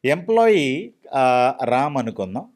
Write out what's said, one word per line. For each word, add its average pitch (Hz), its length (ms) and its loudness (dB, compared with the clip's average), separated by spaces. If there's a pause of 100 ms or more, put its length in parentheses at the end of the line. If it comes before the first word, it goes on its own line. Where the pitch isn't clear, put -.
ఎంప్లాయీ, 180 880 0 (200)
ఆ, 127 500 2
రామ్ 135 340 0
అనుకుందాం. 110 480 -6 (100)